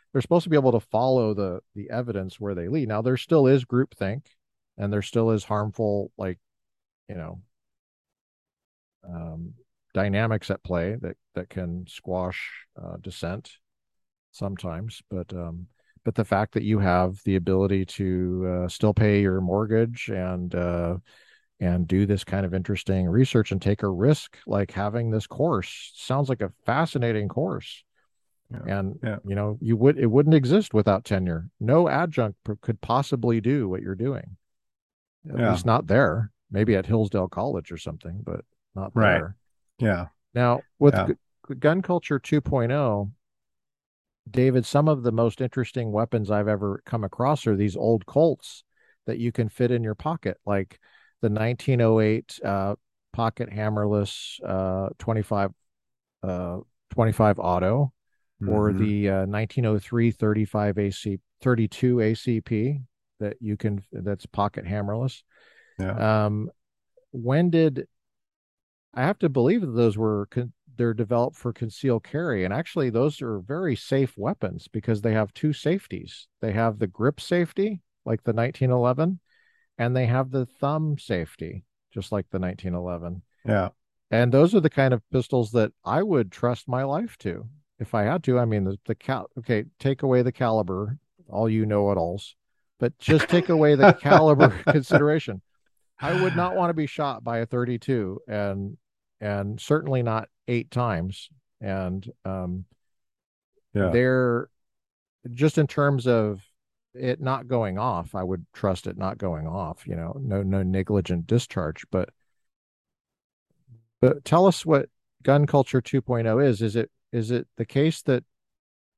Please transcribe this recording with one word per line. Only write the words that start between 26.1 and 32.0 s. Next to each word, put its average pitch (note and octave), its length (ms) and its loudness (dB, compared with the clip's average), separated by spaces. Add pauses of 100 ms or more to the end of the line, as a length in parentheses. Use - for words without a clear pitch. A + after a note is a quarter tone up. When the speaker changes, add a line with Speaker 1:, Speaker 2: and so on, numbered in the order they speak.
Speaker 1:
like B2 140 -4
a F#2+ 100 -4 (140)
fascinating A#2 600 0
course. - 580 -6 (680)
Speaker 2:
Yeah. G2 260 -6
Speaker 1:
And, G2 240 -6
Speaker 2:
Yeah. A2 220 -4
Speaker 1:
you G2 100 -6
know, G#2 280 -2
you A2+ 160 2
would, C3+ 200 6
it A#2+ 100 2
wouldn't D3 260 6
exist D3+ 400 4
without G#2 320 4
tenure. F2+ 420 -2 (100)
No D3+ 300 4
adjunct C#3 560 0